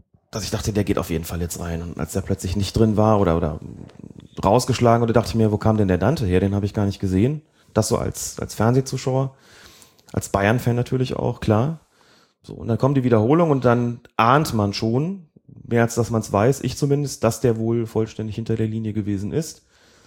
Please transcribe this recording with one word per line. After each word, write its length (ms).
dass 120
ich 80
dachte, 200
der 120
geht 140
auf 120
jeden 160
Fall 160
jetzt 180
rein. 220
Und 180
als 140
der 80
plötzlich 340
nicht 180
drin 220
war 240
oder, 180
oder 220
rausgeschlagen 580
wurde, 120
dachte 160
ich 60
mir, 160
wo 60
kam 200
denn 120
der 80
Dante 280
her? 140
Den 160
habe 100
ich 80
gar 120
nicht 140
gesehen. 420
Das 140
so 100
als, 420
als 160
Fernsehzuschauer, 800
als 180
Bayern-Fan 460
natürlich 400
auch, 240
klar. 420
So, 120
und 140
dann 100
kommt 200
die 60
Wiederholung 480
und 140
dann 340
ahnt 380
man 200
schon, 540
mehr 360
als 120
dass 140
man's 220
weiß, 300
ich 160
zumindest, 460
dass 180
der 160
wohl 280
vollständig 500
hinter 200
der 120
Linie 260
gewesen 380
ist. 340